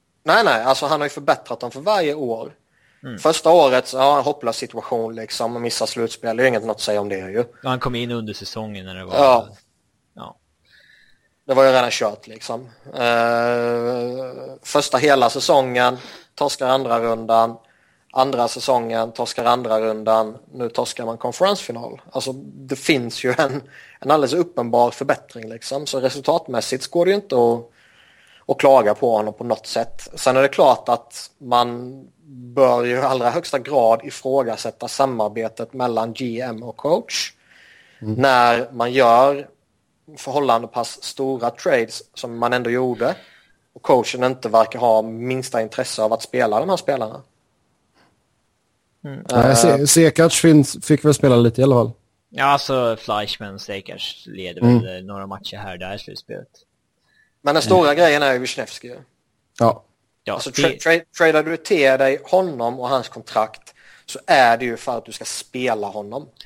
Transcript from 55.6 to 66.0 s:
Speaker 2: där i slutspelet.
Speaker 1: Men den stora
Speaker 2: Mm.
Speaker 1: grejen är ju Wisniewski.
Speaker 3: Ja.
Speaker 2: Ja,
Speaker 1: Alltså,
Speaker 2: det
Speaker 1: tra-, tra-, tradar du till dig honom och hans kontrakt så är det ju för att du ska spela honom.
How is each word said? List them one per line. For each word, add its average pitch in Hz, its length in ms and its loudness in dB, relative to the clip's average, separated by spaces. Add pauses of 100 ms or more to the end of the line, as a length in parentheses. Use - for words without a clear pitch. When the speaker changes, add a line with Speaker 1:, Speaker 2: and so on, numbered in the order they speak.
Speaker 2:
där 92 180 -10
i 101 40 -12
slutspelet. - 480 -16 (920)
Speaker 1:
Men 143 140 0
den 156 80 2
stora 160 280 6
Speaker 2:
Mm. 147 120 0
Speaker 1:
grejen 147 200 6
är 139 100 2
ju 123 60 0
Wisniewski. 123 560 -10 (640)
Speaker 3:
Ja. 117 240 2 (400)
Speaker 2:
Ja, 110 100 -6
Speaker 1:
Alltså, - 160 -8
Speaker 2:
det 131 120 -4
Speaker 1:
tra-, - 180 0
tra-, 165 240 2 (140)
tradar 156 260 4
du 160 140 -6
till 175 200 -2 (200)
dig 135 280 0
honom 131 540 -2
och 123 100 -6
hans 131 200 -2
kontrakt - 640 -6 (320)
så - 220 -14
är 123 300 4
det 127 80 -6
ju 117 120 -4
för 120 200 -6
att - 80 -12
du 117 60 -20
ska - 140 -14
spela 117 600 -6
honom. 107 420 -12 (160)